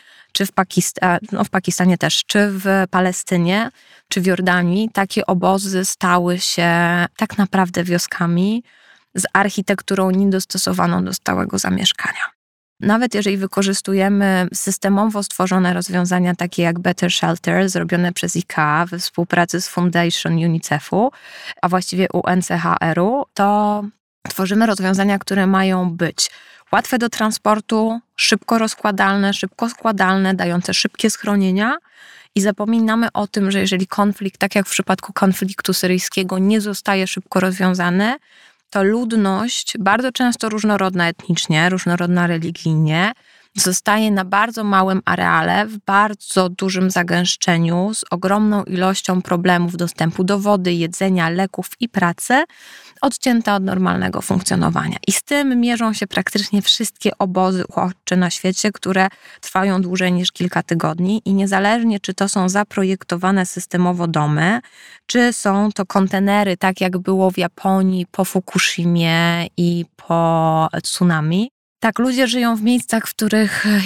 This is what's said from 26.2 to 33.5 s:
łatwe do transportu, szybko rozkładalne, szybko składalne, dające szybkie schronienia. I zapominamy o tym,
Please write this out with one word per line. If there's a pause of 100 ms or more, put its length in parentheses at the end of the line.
łatwe
do
transportu, (160)
szybko
rozkładalne,
szybko
składalne,
dające
szybkie
schronienia. (580)
I
zapominamy
o
tym,